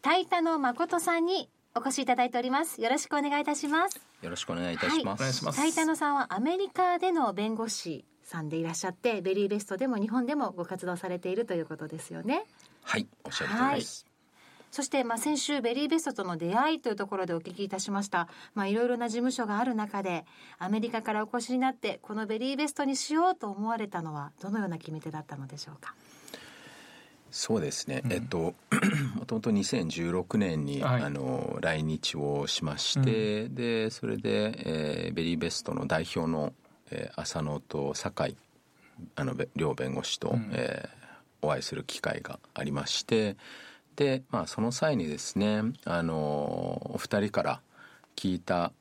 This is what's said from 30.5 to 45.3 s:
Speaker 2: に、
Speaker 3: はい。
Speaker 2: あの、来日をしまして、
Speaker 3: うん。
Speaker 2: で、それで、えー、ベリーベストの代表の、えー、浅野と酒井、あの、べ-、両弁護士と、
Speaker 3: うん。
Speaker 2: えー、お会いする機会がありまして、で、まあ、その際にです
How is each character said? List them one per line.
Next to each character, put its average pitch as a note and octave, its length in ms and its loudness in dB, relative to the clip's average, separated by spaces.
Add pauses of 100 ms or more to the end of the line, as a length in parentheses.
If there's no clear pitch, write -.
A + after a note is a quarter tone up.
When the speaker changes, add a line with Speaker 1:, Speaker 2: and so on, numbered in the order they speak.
Speaker 2:
に、 C#2+ 180 -2
Speaker 3:
は B2+ 180 4
い。 - 20 0
Speaker 2:
あ - 80 -2
の、 - 500 -2
来 D#2+ 220 2
日 D#2 320 0
を C#2+ 320 0
し - 180 -2
ま D2 140 -2
し - 240 2
て、 G#2+ 400 2
Speaker 3:
う A#2+ 60 -6
ん。 C3 80 -8
Speaker 2:
で、 A#2 340 0
そ - 160 -6
れ A2 100 0
で、 G#2+ 420 0
え D#2 520 -2
ー、 - 40 -6
ベ E2 100 0
リ E2+ 100 2
ー D#2+ 40 -2
ベ D2 120 0
ス - 140 -4
ト - 100 -4
の - 120 -2
代 D#2+ 160 2
表 E2 280 -2
の、 D#2 220 0 (400)
え - 200 -6
ー、 - 80 -8
浅 - 220 -4
野 D2 160 -2
と C#2 360 -4
酒 - 360 -2
井、 C#3 60 -10 (800)
あ - 80 -2
の、 - 100 -2
べ-、 - 220 -2
両 D2+ 180 0
弁 C2 200 -2
護 - 100 -4
士 - 160 -2
と、 - 100 0
Speaker 3:
う - 60 2
ん。 G#2+ 160 -2
Speaker 2:
え - 360 -2 (540)
ー、 - 40 2
お D2+ 60 4
会 C#2 60 2
い - 40 -4
す - 120 -6
る - 80 -4
機 - 180 -8
会 - 220 -2
が - 160 -8 (160)
あ - 80 -2
り - 80 0
ま C#3 160 -2
し - 180 -2
て、 G#2+ 320 4 (600)
で、 C3+ 340 4
ま G#2 120 0
あ、 D#2+ 40 -2
そ - 140 -4
の A2+ 100 2
際 D3 260 2
に E2 120 0
で D2 100 -4
す - 180 -6